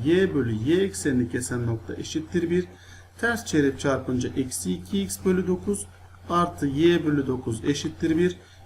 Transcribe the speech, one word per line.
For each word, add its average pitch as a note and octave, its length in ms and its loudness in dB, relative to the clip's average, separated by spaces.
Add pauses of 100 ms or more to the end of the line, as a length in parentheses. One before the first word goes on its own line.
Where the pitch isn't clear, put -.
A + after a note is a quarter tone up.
y F3 300 4
bölü B2+ 200 0
y D3 280 2
eksenini C3 480 0
kesen A#2+ 360 -2
nokta A#2 280 -4
eşittir E3 560 -4
bir. F3 160 2 (520)
Ters A#3 280 -2
çevirip C#3 340 2
çarpınca B2+ 560 0
eksi B2+ 360 -2
iki G3 300 -2
x F#2 220 -6
bölü F#3 220 2
dokuz F#3+ 400 -2 (440)
artı F3 360 0
y D#3 400 4
bölü C#3+ 200 2
dokuz B2 380 -4
eşittir D#3+ 540 0
bir. F3 180 4 (300)